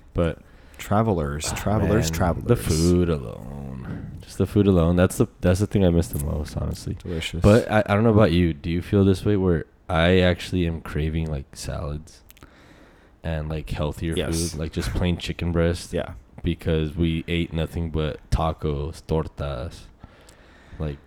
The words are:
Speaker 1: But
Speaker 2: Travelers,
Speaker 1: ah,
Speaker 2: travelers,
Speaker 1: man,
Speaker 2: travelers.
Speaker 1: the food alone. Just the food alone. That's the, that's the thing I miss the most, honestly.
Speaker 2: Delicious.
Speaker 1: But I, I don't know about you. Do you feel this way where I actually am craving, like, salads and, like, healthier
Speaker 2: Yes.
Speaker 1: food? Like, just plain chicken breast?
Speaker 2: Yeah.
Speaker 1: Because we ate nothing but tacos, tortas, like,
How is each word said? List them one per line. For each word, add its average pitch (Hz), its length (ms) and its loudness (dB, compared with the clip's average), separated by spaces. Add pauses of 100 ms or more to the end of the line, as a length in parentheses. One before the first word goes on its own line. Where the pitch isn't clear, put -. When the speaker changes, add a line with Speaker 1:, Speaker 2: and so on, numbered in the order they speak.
(140)
Speaker 1:
But 82 240 -2 (400)
Speaker 2:
Travelers, 82 760 -2
Speaker 1:
ah, - 20 -6
Speaker 2:
travelers, 104 560 0
Speaker 1:
man, - 80 -4
Speaker 2:
travelers. 87 280 -2
Speaker 1:
the 120 100 4
food 87 520 2
alone. 65 1040 -8 (100)
Just - 160 -10
the 98 80 2
food 101 200 4
alone. 87 300 6
That's 90 220 4
the, 117 80 4 (140)
that's 90 200 4
the 104 60 2
thing 98 180 2
I 87 60 6
miss 85 180 4
the 73 160 -2
most, 78 320 -4
honestly. - 380 -6
Speaker 2:
Delicious. 82 480 -8
Speaker 1:
But 107 280 6
I, 107 160 2
I 101 80 2
don't 104 100 2
know 117 80 6
about 104 200 6
you. 85 220 4
Do 73 160 -6
you 87 120 -2
feel 98 220 2
this 95 200 4
way 104 120 2
where 90 300 2 (220)
I 87 320 4
actually 90 460 2
am 82 140 -4
craving, 78 500 -4
like, 69 240 -6
salads 73 680 -10 (1000)
and, 80 260 -4
like, 78 220 -6
healthier 80 460 -4
Speaker 2:
Yes. 82 360 -2
Speaker 1:
food? 76 80 -8
Like, 80 120 -6
just - 180 -4
plain 87 260 0
chicken 85 360 -6
breast? 85 400 0
Speaker 2:
Yeah. - 200 -6 (320)
Speaker 1:
Because 80 520 -2
we 82 300 0
ate 85 260 -4
nothing 80 380 -4
but 76 280 -4 (120)
tacos, 78 720 -4
tortas, 73 800 -6 (1000)
like, 76 280 -6